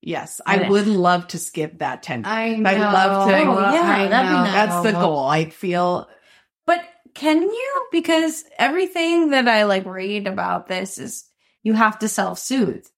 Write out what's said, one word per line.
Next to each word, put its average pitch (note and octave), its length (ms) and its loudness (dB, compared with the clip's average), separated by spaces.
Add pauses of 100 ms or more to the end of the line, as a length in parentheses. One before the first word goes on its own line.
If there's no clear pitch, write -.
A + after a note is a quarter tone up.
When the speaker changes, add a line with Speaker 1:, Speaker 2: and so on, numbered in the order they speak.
Speaker 1:
Yes. - 440 -10
Speaker 2:
And G3 140 4
Speaker 1:
I - 40 0
Speaker 2:
it - 60 -2
Speaker 1:
would G3+ 160 4
love F3+ 420 2
to F3 80 -10
skip D#3+ 420 -8
that C3+ 240 -6
ten. A#2 220 -8
Speaker 2:
I A3+ 300 -4
Speaker 1:
I'd G#3 240 2
love G3 500 2
to. F#3+ 160 4
Speaker 2:
know. B3 120 2
Speaker 3:
Oh, G3+ 140 2
yeah, D#4 260 2
Speaker 2:
I G3 100 0
Speaker 3:
that'd A#3 220 2
be - 60 2
Speaker 2:
know. F3+ 80 2
Speaker 3:
nice. F#3+ 100 0
Speaker 1:
That's F#3+ 300 2
the A3 100 2
goal. D#3 320 0
I D#3 260 0
feel. F3+ 580 -2 (560)
Speaker 3:
But E4+ 180 0 (300)
can D#4 300 2
you? B4+ 480 -4
Because D#4+ 520 0 (140)
everything E4+ 720 0
that C4 180 2
I, G#3+ 180 4
like, F#3+ 200 0
read G3 420 -6
about F3+ 400 -4
this F#3 300 -8
is - 280 -14 (360)
you A3 120 0
have G#3+ 260 0
to G#3+ 80 -4
self-soothe. F#3+ 760 -4 (140)